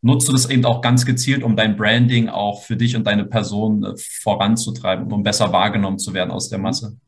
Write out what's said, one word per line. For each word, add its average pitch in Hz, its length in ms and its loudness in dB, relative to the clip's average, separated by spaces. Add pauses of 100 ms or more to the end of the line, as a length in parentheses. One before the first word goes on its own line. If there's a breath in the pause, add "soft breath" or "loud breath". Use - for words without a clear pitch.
nutzt 123 260 4
du 127 40 2
das 127 160 2
eben 123 180 2
auch 117 160 0
ganz 123 240 4
gezielt, 131 360 0
um 113 140 2
dein 110 200 2
Branding 117 520 2
auch 104 340 -4
für 113 140 -4
dich 120 180 0
und 107 120 -2
deine 104 180 0
Person, 104 580 0
äh, 95 140 -6
voranzutreiben, 101 1120 -2
um 104 140 -2
besser 101 280 0
wahrgenommen 98 460 0
zu - 140 -6
werden 92 180 -4
aus 90 200 -8
der 98 80 -6
Masse? 95 500 -6